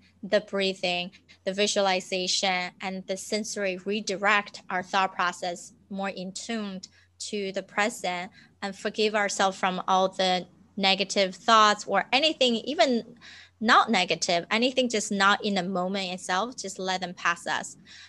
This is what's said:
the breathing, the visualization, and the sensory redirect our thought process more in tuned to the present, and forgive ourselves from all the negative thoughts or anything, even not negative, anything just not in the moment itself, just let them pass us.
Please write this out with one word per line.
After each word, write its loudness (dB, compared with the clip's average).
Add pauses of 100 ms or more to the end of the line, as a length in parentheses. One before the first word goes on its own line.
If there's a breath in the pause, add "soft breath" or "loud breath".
(220 soft breath)
the 2
breathing, -2 (340 soft breath)
the -2
visualization, 0 (100)
and -8
the -6
sensory -4
redirect 0
our -2
thought 0
process -4 (180)
more -6
in -10
tuned -8 (300 soft breath)
to -6
the -4
present, -4 (320 soft breath)
and -8
forgive 0
ourselves 2
from -2
all 4
the 0 (300)
negative 2
thoughts 6
or 0
anything, 2
even 0 (440 loud breath)
not 6
negative, 2
anything 2
just -2
not 4
in 0
the 0
moment -4
itself, -4
just -10
let -4
them -8
pass -2
us. -6 (320 loud breath)